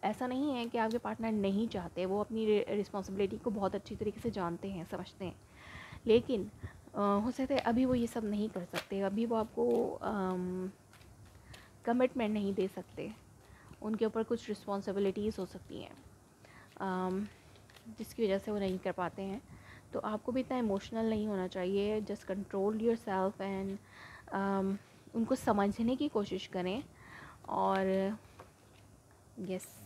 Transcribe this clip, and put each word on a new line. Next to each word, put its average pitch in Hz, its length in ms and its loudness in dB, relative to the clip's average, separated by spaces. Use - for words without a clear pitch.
ऐसा 220 240 0
नहीं 269 240 0
है 240 160 0
कि 233 100 -4
आपके 226 200 2
partner 220 340 -2
नहीं 202 360 2
चाहते, 180 380 -4
वो 190 140 2
अपनी 220 260 0
रि-, 208 240 6
responsibility 196 680 0
को - 120 -2
बहुत 196 260 2
अच्छी 202 200 -6
तरीके 208 240 -4
से 233 120 -2
जानते 180 380 -2
हैं, 180 160 -6
समझते 185 400 -8
हैं, - 100 -6
लेकिन, 220 440 6
अ, - 40 -2
हो 202 320 4
सकता 269 240 0
है 247 40 6
अभी 240 260 4
वो 254 100 4
ये 233 120 2
सब 226 180 -2
नहीं 208 240 0
कर 180 160 -6
सकते, 196 360 -4
अभी 202 240 2
वो 233 100 0
आपको, 233 560 2
अम, 185 800 -2
commitment 247 480 4
नहीं 202 200 0
दे 190 140 2
सकते, - 440 -8
उनके 220 240 0
ऊपर 226 180 0
कुछ 233 240 -4
responsibilities 202 920 -2
हो 185 60 -2
सकती - 360 -12
हैं, - 160 -14
अम, 185 460 -2
जिसकी - 260 -4
वजह 196 140 4
से 196 140 -4
वो 208 80 0
नहीं 190 200 0
कर 185 120 -2
पाते 180 300 -4
हैं। 196 200 -6
तो - 60 -2
आपको 214 320 -2
भी 247 80 0
इतना 254 180 -2
emotional 226 520 0
नहीं 214 180 0
होना 190 200 0
चाहिए। 196 540 0
Just 202 220 -6
control 196 500 0
yourself 214 600 2
and, 196 440 -4
अम, 196 460 2
उनको 226 200 2
समझने 214 600 2
की 294 120 0
कोशिश 202 400 -2
करें 190 360 -2
और 190 680 2
यस 185 280 -4